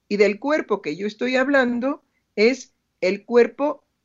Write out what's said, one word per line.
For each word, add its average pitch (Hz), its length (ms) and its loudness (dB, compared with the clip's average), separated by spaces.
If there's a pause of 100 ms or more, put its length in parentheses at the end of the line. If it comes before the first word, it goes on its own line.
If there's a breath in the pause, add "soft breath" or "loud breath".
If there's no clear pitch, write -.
y 202 100 -4
del 208 220 2
cuerpo 277 420 -2
que 156 160 -6
yo 202 100 -6
estoy 247 300 -4
hablando 262 680 0 (320)
es 247 380 0 (260)
el 196 260 -2
cuerpo 240 600 0 (200)